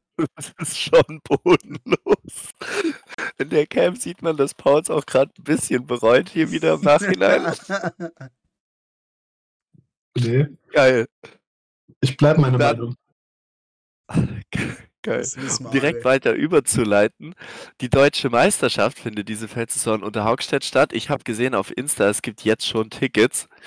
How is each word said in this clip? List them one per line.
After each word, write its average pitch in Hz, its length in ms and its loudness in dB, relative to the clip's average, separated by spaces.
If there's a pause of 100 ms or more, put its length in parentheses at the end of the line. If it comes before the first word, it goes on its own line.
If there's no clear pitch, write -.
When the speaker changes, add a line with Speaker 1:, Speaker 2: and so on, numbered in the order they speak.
(180)
Speaker 1:
<laughs> 160 180 -4
Das - 220 -16
ist - 200 -8
schon 160 460 2
bodenlos. - 1300 -2 (880)
In 143 100 -6
der 156 180 2
Cam 180 300 0
sieht - 240 -10
man, 160 160 -2
dass 143 180 0
Pauls 147 360 2
auch - 160 -2
grad 131 320 2
ein - 60 -20
bisschen 135 420 -2
bereut 123 420 2
hier 160 240 -2
wieder 160 220 0
im 151 80 -2
Nachhinein. 180 760 2
Speaker 2:
<laughs> 175 760 -10 (1800)
Speaker 3:
Nee. 123 320 2 (260)
Speaker 1:
Geil. 131 340 4 (960)
Speaker 3:
Ich 131 160 0
bleib 151 180 4
Speaker 1:
Und 160 60 6
Speaker 3:
meiner 127 160 2
Speaker 1:
dann 143 180 2
Speaker 3:
Meinung. 120 200 -8 (1120)
Speaker 1:
<laughs> - 340 -4 (600)
Geil. 113 160 -4
Speaker 2:
Das - 200 -8
wissen 131 260 -8
wir 117 40 -14
Speaker 1:
Um 113 40 -8
direkt 135 240 0
Speaker 2:
alle. 117 80 -8
Speaker 1:
weiter 127 300 2
überzuleiten. 110 1000 0 (460)
Die 127 80 -6
deutsche 139 400 2
Meisterschaft 120 680 2
findet 107 320 -8
diese 107 180 -8
Feldsaison 113 540 -4
unter 107 220 -4
Haugstedt 127 420 -2
statt. 131 260 2
Ich - 160 -6
hab 143 160 -4
gesehen 120 300 -2
auf 98 200 -2
Insta, 117 360 0
es 104 100 -2
gibt - 220 -10
jetzt - 240 0
schon 110 240 -4
Tickets. - 580 0 (180)